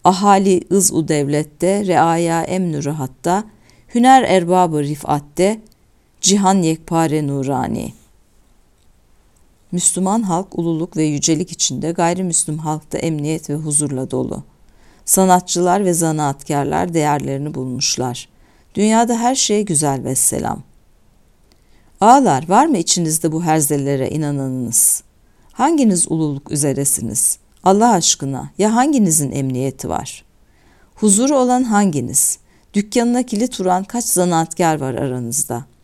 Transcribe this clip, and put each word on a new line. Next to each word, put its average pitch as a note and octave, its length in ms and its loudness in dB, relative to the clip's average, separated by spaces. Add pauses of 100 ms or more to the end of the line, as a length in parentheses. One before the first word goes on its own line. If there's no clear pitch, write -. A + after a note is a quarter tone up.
Ahali F#3+ 680 4
ız-u E3 360 0
devlette, D#3 760 0
reaya E3 580 2
emnü E3+ 420 -4
rahatta, D#3 580 -4 (520)
hüner B3+ 280 8
erbabı F3 600 2
rifatte, D3+ 760 -2 (600)
cihan G3 400 4
yekpare D#3+ 680 0
nurani." C3+ 680 -4 (1800)
Müslüman F#3+ 500 0
halk F#3 380 -4
ululuk E3 380 -4
ve D#3 60 0
yücelik D3+ 480 0
içinde, D3 400 -4
gayrimüslim E3+ 680 -2
halkta D#3 400 -6
emniyet D#3 520 -4
ve D3 60 -2
huzurla D3 560 -4
dolu. B2+ 320 -6 (640)
Sanatçılar F3+ 800 2
ve F3 80 2
zanaatkarlar D3+ 1000 -2
değerlerini D3 600 -2
bulmuşlar. B2+ 760 -6 (460)
Dünyada A3+ 420 2
her A#3+ 180 0
şey G#3+ 300 0
güzel D3 380 0
vesselam. B2+ 600 -4 (1400)
Ağalar, G3 480 4
var A#3 160 4
mı C#4+ 120 0
içinizde E3 540 0
bu E3 120 -4
herzelere C#3+ 680 0
inananınız? C3+ 920 -2 (500)
Hanginiz C4 580 2
ululuk D3+ 400 -4
üzeresiniz? C#3 840 -2 (260)
Allah G#3 280 4
aşkına, C#3 680 -2
ya G#3+ 180 2
hanginizin G#3+ 560 2
emniyeti C3 580 -4
var? - 360 -8 (680)
Huzuru A3 400 2
olan B3+ 280 2
hanginiz? F#3+ 760 0 (340)
Dükkanına A#3+ 500 0
kilit B3 360 -4
vuran F#3 240 0
kaç A#3 220 -6
zanaatkar E3 720 0
var C3 140 -4
aranızda? B2 720 -6 (180)